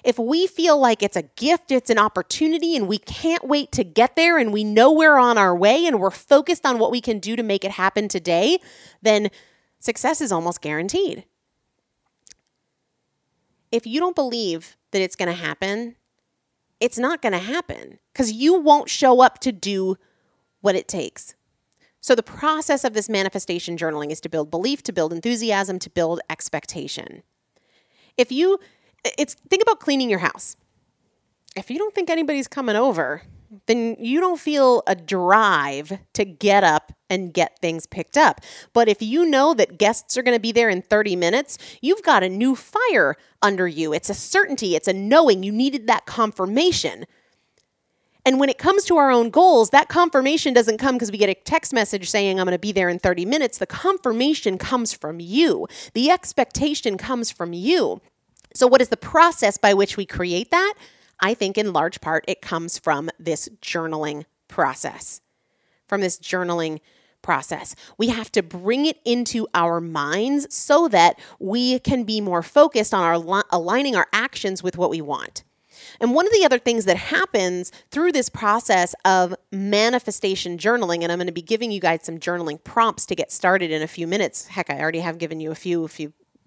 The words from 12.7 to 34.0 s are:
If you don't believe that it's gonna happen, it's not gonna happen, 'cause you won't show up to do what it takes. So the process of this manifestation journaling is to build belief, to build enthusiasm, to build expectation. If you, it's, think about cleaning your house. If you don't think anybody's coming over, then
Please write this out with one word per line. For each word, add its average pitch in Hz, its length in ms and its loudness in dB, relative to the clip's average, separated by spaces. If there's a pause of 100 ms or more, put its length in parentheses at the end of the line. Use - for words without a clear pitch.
If 233 160 -2
you 240 140 -4
don't 359 160 -2
believe 233 600 -4 (140)
that 196 120 0
it's 180 140 -6
gonna 175 180 -4
happen, 196 600 -8 (840)
it's 233 180 -2
not 269 240 -2
gonna 196 160 0
happen, 214 640 -10 (120)
'cause 226 200 -2
you 277 220 4
won't 294 360 4
show 254 300 4
up - 200 6
to 262 120 -4
do 190 460 -4 (640)
what 190 120 2
it - 140 -6
takes. - 480 -10 (680)
So 254 120 4
the 226 80 0
process 311 580 -2
of 233 120 -2
this 208 140 -4
manifestation 190 720 -4
journaling 151 320 -6
is 156 120 -10
to 165 60 -10
build 156 220 -4
belief, 226 320 -4
to - 100 -10
build 165 200 -2
enthusiasm, 196 680 -4
to - 100 -14
build 170 400 -2
expectation. - 920 -10 (920)
If 247 160 0
you, 359 260 0 (460)
it's, - 300 -6 (140)
think 392 140 2
about 427 160 2
cleaning 269 320 -2
your 190 80 0
house. - 380 -4 (1000)
If 190 160 -12
you 262 80 -6
don't 415 160 -6
think 349 160 -2
anybody's 302 380 -2
coming 247 260 -4
over, 170 480 0 (440)
then 233 340 0